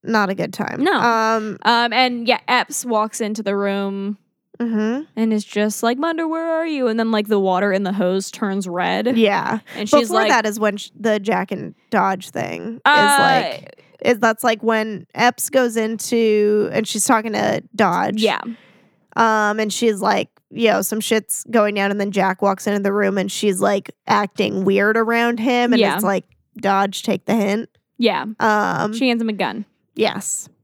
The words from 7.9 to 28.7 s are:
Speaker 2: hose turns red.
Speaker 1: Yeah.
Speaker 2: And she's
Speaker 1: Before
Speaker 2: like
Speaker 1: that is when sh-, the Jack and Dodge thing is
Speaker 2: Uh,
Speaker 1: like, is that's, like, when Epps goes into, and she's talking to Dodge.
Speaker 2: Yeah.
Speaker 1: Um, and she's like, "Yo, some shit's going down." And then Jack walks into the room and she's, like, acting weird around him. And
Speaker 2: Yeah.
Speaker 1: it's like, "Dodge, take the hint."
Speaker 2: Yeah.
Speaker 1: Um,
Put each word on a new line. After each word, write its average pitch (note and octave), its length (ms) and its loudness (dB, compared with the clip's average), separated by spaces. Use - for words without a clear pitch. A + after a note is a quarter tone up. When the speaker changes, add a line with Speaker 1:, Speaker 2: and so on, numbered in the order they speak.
Speaker 2:
hose F#3+ 380 0
turns G3 360 -4
red. F3+ 500 0
Speaker 1:
Yeah. G#3 420 2
Speaker 2:
And G#3 140 -6
she's B3 200 6
Speaker 1:
Before - 120 2
Speaker 2:
like - 80 2
Speaker 1:
that - 160 4
is G#3+ 140 -2
when G#3 180 0
sh-, - 120 -12
the G#3+ 200 2
Jack G3 320 -2
and F#3 220 -8
Dodge F#3+ 420 0
thing E2+ 440 -8
is - 100 -18
Speaker 2:
Uh, C#4+ 340 4
Speaker 1:
like, C4 640 0
is A#3+ 160 2
that's, A3+ 240 0
like, A3+ 180 0
when A3 540 -2
Epps - 340 0
goes A#3+ 280 2
into, G#3+ 960 2
and A3 140 0
she's - 180 -2
talking A3+ 280 -4
to G#3+ 300 -2
Dodge. G3+ 460 0
Speaker 2:
Yeah. G#3 200 0
Speaker 1:
Um, G#3+ 440 2
and G#3+ 120 -2
she's G#3+ 300 0
like, G3 280 0
"Yo, G#3 320 2
some G#3+ 180 -4
shit's - 500 -2
going G#3 260 2
down." G3 160 0
And G3+ 100 -4
then G3+ 100 -2
Jack F#3+ 300 0
walks G3 260 0
into G3+ 140 0
the G3 100 0
room G3+ 260 0
and F#3+ 140 -2
she's, F#3+ 300 0
like, G3+ 300 0
acting G#3 580 0
weird G3+ 320 2
around A#3 420 0
him. B3 320 2
And A#3+ 80 4
Speaker 2:
Yeah. E3 160 2
Speaker 1:
it's - 80 -2
like, G3+ 220 0
"Dodge, G3 460 0
take G3 220 -2
the G#3 100 0
hint." G#3 340 -2
Speaker 2:
Yeah. G3 280 0
Speaker 1:
Um, G#3+ 540 0